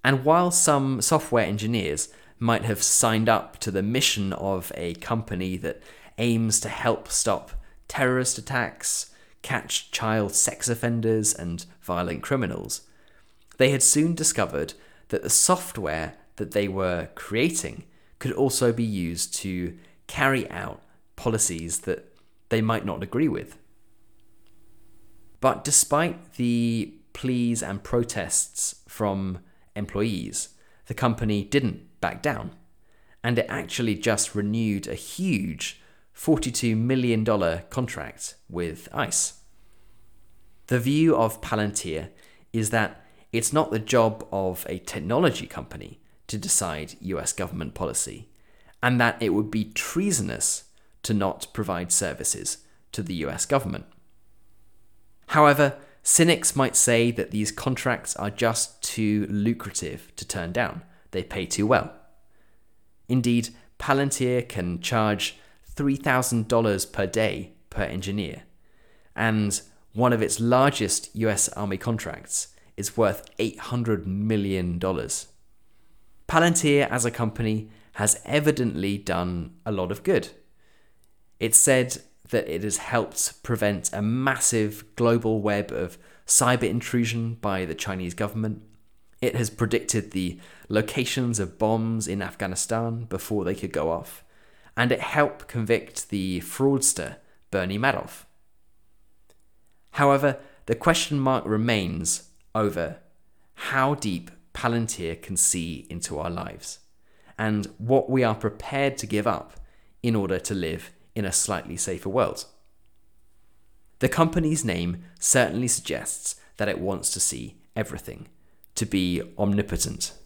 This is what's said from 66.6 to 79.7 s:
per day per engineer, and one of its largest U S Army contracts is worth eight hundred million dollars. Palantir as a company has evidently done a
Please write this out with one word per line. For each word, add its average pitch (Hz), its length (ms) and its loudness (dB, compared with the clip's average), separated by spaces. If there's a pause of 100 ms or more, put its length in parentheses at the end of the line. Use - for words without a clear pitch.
per - 220 -2
day 104 460 -2 (180)
per 104 120 -2
engineer, 95 640 -4 (720)
and 107 440 2 (320)
one 120 200 4
of 110 100 2
its - 180 -2
largest 120 720 2
U 110 140 0
S 98 220 2
Army 98 280 -4
contracts - 720 -4 (280)
is - 200 -6
worth 104 320 2 (100)
eight 113 200 -2
hundred 113 480 -2
million 95 720 0
dollars. 87 500 -2 (1000)
Palantir 165 600 4
as 120 160 0
a 120 60 2
company 110 580 -2 (260)
has - 300 2
evidently 123 720 2
done 90 580 -2 (120)
a 110 60 -4